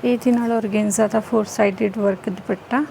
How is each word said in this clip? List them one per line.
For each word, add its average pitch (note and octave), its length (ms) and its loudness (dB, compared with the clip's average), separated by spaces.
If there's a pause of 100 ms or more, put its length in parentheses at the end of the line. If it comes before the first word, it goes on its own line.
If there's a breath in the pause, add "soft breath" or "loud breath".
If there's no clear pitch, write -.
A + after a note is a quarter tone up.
ਇਹਦੇ B3 280 2
ਨਾਲ A#3 200 2
ਔਰਗੈਂਜ਼ਾ G#3+ 540 0
ਦਾ G#3+ 140 0
ਫੋਰ G#3+ 240 0
ਸਾਈਡਡ G3+ 540 0
ਵਰਕ G3+ 300 0
ਦੁਪੱਟਾ A3 640 -4